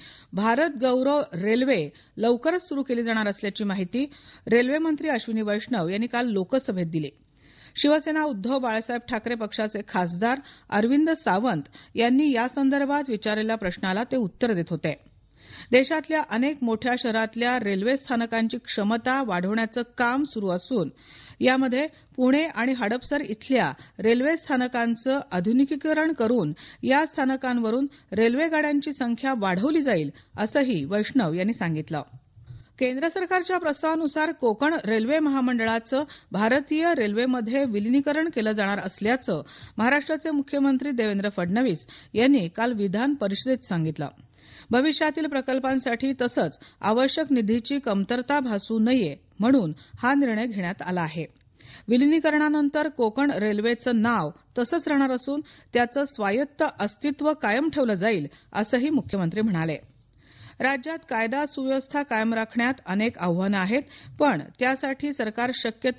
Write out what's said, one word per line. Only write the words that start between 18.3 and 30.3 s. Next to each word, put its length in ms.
क्षमता 680
वाढवण्याचं 540
काम 260
सुरू 260
असून 400
यामध्ये 480
पुणे 300
आणि 280
हडपसर 480
इथल्या 520
रेल्वे 380
स्थानकांचं 840
आधुनिकीकरण 800
करून 400
या 220
स्थानकांवरून 840
रेल्वे 360
गाड्यांची 440
संख्या 460
वाढवली 440
जाईल, 300